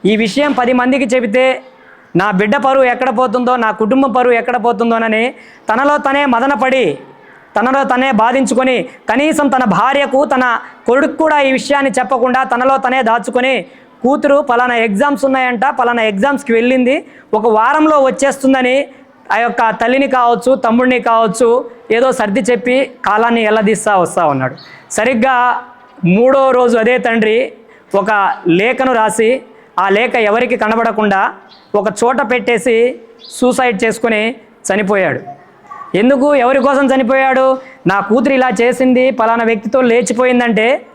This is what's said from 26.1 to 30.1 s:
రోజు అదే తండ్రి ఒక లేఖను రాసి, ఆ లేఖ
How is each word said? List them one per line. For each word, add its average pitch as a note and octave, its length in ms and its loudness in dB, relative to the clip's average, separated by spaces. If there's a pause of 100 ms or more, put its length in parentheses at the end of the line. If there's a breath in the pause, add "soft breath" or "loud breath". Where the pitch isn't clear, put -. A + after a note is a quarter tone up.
రోజు B3 260 2
అదే A#3+ 200 0
తండ్రి A3+ 560 -2 (420 loud breath)
ఒక G3+ 380 0 (140)
లేఖను B3 460 0
రాసి, A3+ 480 0 (380 loud breath)
ఆ F#3+ 100 0
లేఖ A3 260 0